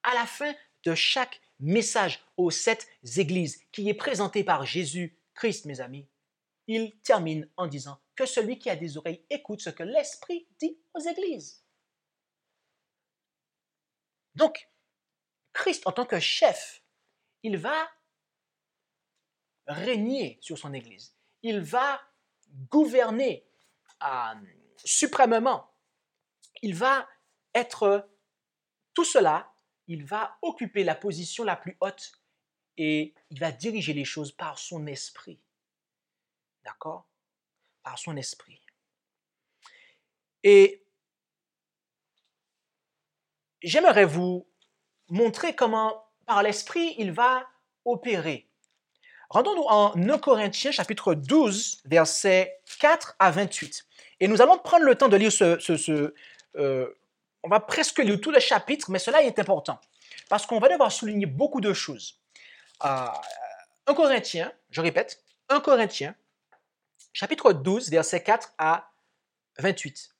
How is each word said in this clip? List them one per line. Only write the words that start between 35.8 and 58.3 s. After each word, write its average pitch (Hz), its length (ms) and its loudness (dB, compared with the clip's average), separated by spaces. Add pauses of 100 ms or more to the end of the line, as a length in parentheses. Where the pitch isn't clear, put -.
D'accord ? - 420 -16 (800)
Par 123 140 -14
son 160 180 -10
esprit. - 440 -16 (1800)
Et 202 420 8 (2750)
j'aimerais 233 420 6
vous 180 420 -2 (640)
montrer 226 460 0
comment, 220 500 0 (220)
par 202 160 2
l'esprit, 320 560 -4
il 196 140 -4
va 254 340 0 (380)
opérer. 202 640 -4 (800)
Rendons-nous 339 340 0
en 208 300 4
un 214 240 2
Corinthiens, 240 540 0
chapitre 196 420 -2
douze, 196 720 0
versets 185 760 2 (180)
quatre 311 400 2
à 190 120 6
vingt-huit. - 560 -6 (340)
Et 190 80 4
nous 220 140 6
allons 349 160 8
prendre 339 260 4
le 262 120 6
temps 269 120 4
de 202 80 6
lire 208 160 4
ce, 170 260 4
ce, 165 180 -2
ce, 151 380 -2 (420)
euh, 135 380 -4 (480)
on 170 60 -10
va 208 120 4
presque - 380 -2
lire 208 220 2
tout 302 100 -4